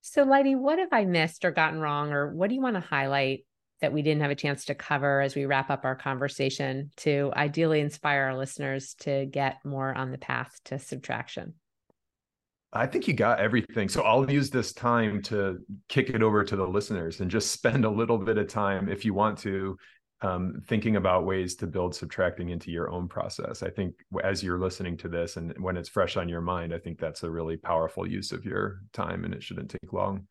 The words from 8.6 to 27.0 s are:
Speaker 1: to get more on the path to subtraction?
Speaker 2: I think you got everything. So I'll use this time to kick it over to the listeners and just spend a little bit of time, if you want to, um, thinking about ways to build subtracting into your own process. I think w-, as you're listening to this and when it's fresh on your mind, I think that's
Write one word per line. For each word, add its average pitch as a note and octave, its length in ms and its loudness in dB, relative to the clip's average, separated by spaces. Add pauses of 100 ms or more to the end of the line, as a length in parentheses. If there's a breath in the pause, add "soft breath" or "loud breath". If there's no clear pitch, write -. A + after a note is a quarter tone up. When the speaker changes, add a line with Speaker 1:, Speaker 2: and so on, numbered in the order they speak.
Speaker 1:
to C#3 240 -2
get C3+ 400 -2
more C3+ 280 -4
on C3 200 -4
the C3+ 60 -10
path B2+ 480 -6
to C3 120 -6
subtraction? - 760 -8 (1160)
Speaker 2:
I A2+ 140 2
think - 220 0
you D#3+ 60 4
got A2+ 260 4
everything. G#2+ 480 2
So C#3+ 140 0
I'll B2+ 280 6
use C#3 200 4
this B2 240 -2
time A2+ 480 2
to G2 380 -2 (280)
kick C3 220 2
it A2+ 120 2
over G#2 220 4
to G2+ 120 -2
the F#2+ 100 2
listeners F#2 540 -2
and F2+ 100 -2
just G#2+ 200 0
spend A#2 360 2
a A2 40 4
little A2+ 280 2
bit G#2+ 180 2
of G2+ 120 0
time, G2 420 0
if F#2+ 140 -4
you G#2 100 2
want G#2 240 2
to, F#2+ 400 -4 (420 soft breath)
um, F#2 460 -2
thinking A2 300 2
about F#2 280 4
ways F#2 320 0
to F#2+ 100 -6
build F2+ 280 -2
subtracting F2 560 -2
into E2+ 200 -6
your E2+ 200 -4
own F2 180 -4
process. - 540 -6
I F2+ 80 -4
think F#2 240 -4 (180)
w-, F#2 160 0
as G2 140 0
you're F2+ 160 0
listening F2+ 400 -4
to - 100 -8
this E2+ 300 -4
and E2+ 200 -6
when F#2 200 -2
it's E2+ 100 -8
fresh F#2+ 300 0
on F2 100 -2
your E2+ 140 -2
mind, E2+ 320 -2
I E2 40 -4
think E2 200 -10
that's D#2 240 -6